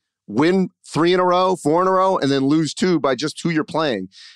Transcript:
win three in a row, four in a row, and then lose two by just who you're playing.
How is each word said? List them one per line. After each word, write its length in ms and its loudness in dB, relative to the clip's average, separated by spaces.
win 420 0
three 300 0
in 40 2
a 60 2
row, 300 2
four 260 0
in 60 2
a 40 2
row, 280 2
and 120 0
then 140 0
lose 300 0
two 240 0
by 160 0
just 260 -6
who 80 -6
you're 140 -2
playing. 440 -4